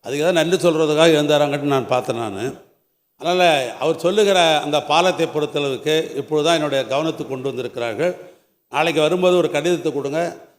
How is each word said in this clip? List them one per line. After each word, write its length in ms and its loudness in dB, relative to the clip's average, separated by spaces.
அதுக்கு 220 -4
தான் 100 2
நன்றி 240 2
சொல்கிறதுக்காக 600 4
இருந்தாராங்கன்னு 580 0
நான் 120 -2
பார்த்தேன் 280 -2
நான். 440 -8
அதனால 640 0
அவர் 200 -2
சொல்லுகிற 600 2
அந்த 220 -2
பாலத்தை 440 2
பொறுத்தளவுக்கு 880 -2
இப்பொழுது 320 -2
தான் 80 2
என்னுடைய 340 0
கவனத்துக்கு 380 -4
கொண்டு 200 -6
வந்திருக்கிறார்கள். 680 -4
நாளைக்கு 320 0
வரும்போது 360 4
ஒரு 140 2
கடிதத்தை 420 0
கொடுங்க 440 -4